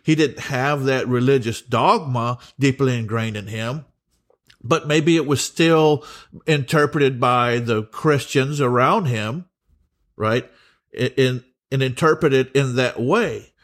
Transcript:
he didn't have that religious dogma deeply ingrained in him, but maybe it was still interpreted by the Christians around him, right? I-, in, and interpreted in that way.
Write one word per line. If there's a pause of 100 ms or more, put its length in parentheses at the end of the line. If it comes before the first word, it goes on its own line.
he
didn't
have
that
religious
dogma (200)
deeply
ingrained
in
him, (760)
but
maybe
it
was
still (420)
interpreted
by
the
Christians
around
him, (680)
right? (460)
I-,
in, (280)
and
interpreted
in
that
way. (120)